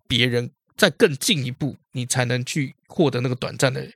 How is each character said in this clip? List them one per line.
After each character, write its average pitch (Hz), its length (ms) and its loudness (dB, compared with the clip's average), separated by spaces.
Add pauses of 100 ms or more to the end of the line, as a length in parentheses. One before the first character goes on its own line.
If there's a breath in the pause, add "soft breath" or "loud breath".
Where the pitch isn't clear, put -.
别 120 180 2
人 123 240 0 (280)
再 196 120 4
更 160 280 4
进 151 280 0
一 123 60 -4
步， 127 240 -4 (160)
你 127 140 -4
才 123 200 0
能 123 200 -2
去 139 280 -4 (140)
获 151 240 2
得 123 100 -2
那 127 80 -2
个 123 60 -2
短 - 220 -8
暂 131 160 2
的 135 220 -8